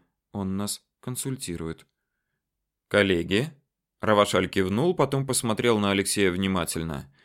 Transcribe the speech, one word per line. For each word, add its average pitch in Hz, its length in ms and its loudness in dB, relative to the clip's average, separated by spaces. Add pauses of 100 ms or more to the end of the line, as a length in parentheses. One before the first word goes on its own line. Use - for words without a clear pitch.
(320)
Он 95 260 -4
нас 104 260 -6 (180)
консультирует». 87 840 -8 (1040)
«Коллеги?» 98 640 2 (500)
Равашаль 101 460 4
кивнул, 104 480 0
потом 139 300 0
посмотрел 120 540 0
на 101 120 2
Алексея 98 400 2
внимательно. 82 800 -2 (140)